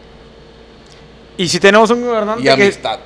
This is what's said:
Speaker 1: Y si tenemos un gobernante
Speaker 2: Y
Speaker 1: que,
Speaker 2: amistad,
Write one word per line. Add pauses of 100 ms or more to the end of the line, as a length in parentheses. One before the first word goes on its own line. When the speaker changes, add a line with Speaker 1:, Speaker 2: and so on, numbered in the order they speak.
(1400)
Speaker 1:
Y
si
tenemos
un
gobernante
Speaker 2:
Y
Speaker 1:
que,
Speaker 2:
amistad,